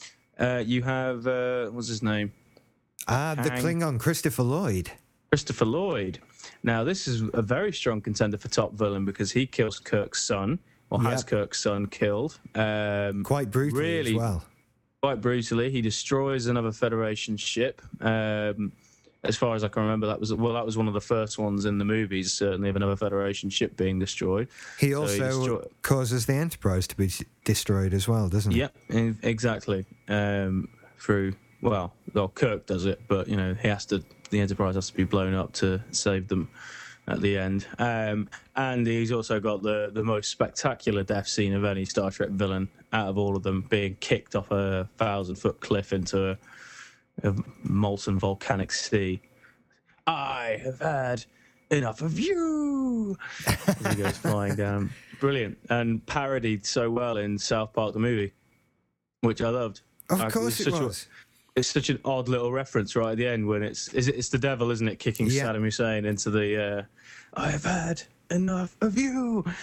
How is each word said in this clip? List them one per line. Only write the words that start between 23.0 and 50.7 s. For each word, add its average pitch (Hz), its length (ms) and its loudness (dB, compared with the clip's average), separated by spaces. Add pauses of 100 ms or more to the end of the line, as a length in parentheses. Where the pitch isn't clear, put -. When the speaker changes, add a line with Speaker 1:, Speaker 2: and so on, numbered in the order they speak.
Speaker 1:
ship - 260 -2
being 95 220 2
destroyed. 98 480 0 (320)
Speaker 2:
He 143 80 4
Speaker 1:
So - 0 -
he 139 80 2
Speaker 2:
also 101 220 0 (220)
Speaker 1:
destroy- 123 280 -2 (160)
Speaker 2:
causes 127 420 2
the 135 80 2
Enterprise 120 540 0
to - 100 -10
be 98 80 2
s-, - 180 -2 (220)
destroyed 98 480 2
as 95 140 0
well, 113 220 2
doesn't 98 220 2
he? 113 80 4
Speaker 1:
Yep, 143 160 -2 (180)
e-, 113 280 2
exactly. 110 640 0 (240)
Um, 101 580 2 (320)
through, 98 360 2 (260)
well, 101 320 0 (220)
well, 101 140 2
Kirk 110 360 0
does 92 200 0
it, 98 220 0
but, 95 200 0
you 101 100 0
know, 92 240 0
he 117 60 2
has 101 200 0
to, 190 160 0 (280)
the 104 80 2
Enterprise 98 340 2
has 95 160 -2
to - 60 -16
be 95 80 4
blown 95 320 2
up - 180 -2
to 95 260 2 (120)
save 95 360 0
them 92 220 0 (580)
at - 140 -2
the 101 160 2
end. 95 300 -2 (100)
Um, 110 500 0 (280)
and 127 320 0
he's 117 240 2
also 113 280 0
got 104 220 0
the, 104 320 0
the 110 100 0
most 107 280 0
spectacular 113 720 0
death 101 240 -2
scene 101 260 2
of 98 100 2
any 95 220 0
Star 98 240 0
Trek 95 200 -2
villain 95 400 0 (220)
out 107 180 0
of 98 100 -2
all 101 180 2
of 92 60 -4
them, 95 260 0
being 101 300 0
kicked - 360 -2
off 101 140 -2
a 98 480 0
thousand-foot 101 640 -2
cliff 101 340 -2
into 95 380 0
a 95 60 -4 (880)
of 101 180 2 (220)
molten 101 560 0
volcanic 98 520 0
sea. 95 500 0 (840)
"I 135 560 -2
have 131 160 -6